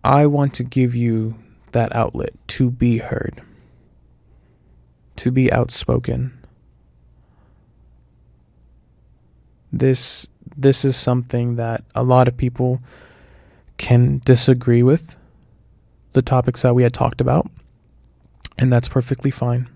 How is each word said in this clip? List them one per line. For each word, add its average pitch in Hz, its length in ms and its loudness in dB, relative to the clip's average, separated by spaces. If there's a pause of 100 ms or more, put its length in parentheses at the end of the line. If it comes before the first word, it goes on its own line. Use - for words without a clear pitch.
I 139 220 4
want 143 300 0
to 123 100 -6
give 123 300 0
you 113 400 -2 (380)
that 113 220 -2
outlet - 380 -4 (160)
to 127 220 0
be 120 260 0
heard, - 460 -8 (1700)
to - 140 -4
be 127 220 0
outspoken. 123 800 -4 (3500)
This, - 560 -2 (300)
this 139 300 2
is 131 100 0
something 123 600 -2
that 113 280 -6 (100)
a 127 80 -2
lot 127 240 4
of 123 120 -2
people 127 420 -2 (960)
can 123 480 2
disagree 123 580 4
with, 139 320 0 (1000)
the 131 80 2
topics 123 400 -2
that 123 120 2
we 123 80 4
had 120 120 0
talked 123 260 -4
about, 127 300 0 (1040)
and 123 160 2
that's 120 160 2
perfectly 135 420 -2
fine. 120 460 -4